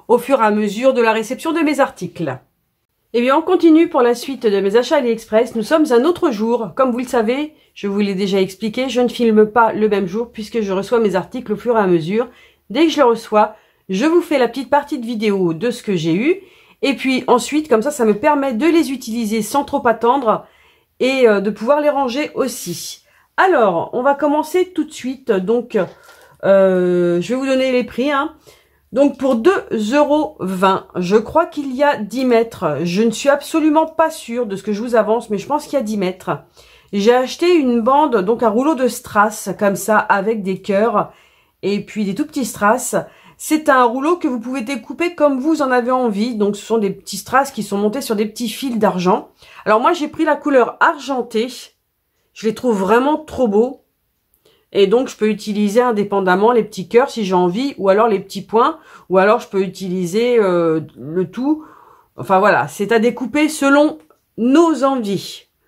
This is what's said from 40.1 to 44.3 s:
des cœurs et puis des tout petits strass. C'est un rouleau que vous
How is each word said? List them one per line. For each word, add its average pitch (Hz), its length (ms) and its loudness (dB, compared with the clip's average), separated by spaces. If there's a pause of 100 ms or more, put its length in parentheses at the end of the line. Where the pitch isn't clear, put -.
des 185 200 -6
cœurs 208 520 0 (480)
et 202 240 -4
puis 214 180 -6
des 190 120 -4
tout 294 100 -4
petits 285 200 -6
strass. 220 500 -2 (420)
C'est 311 320 -2
un 262 140 4
rouleau 262 340 0
que 330 100 -6
vous 247 120 -4